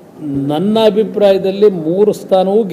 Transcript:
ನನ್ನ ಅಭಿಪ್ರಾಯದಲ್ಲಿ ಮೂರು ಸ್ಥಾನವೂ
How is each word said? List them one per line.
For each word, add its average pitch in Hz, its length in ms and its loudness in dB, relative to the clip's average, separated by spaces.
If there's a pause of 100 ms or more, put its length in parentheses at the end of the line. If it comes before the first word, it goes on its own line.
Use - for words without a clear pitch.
(520)
ನನ್ನ 196 240 0 (160)
ಅಭಿಪ್ರಾಯದಲ್ಲಿ 196 800 0 (180)
ಮೂರು 190 320 0
ಸ್ಥಾನವೂ 190 420 0 (100)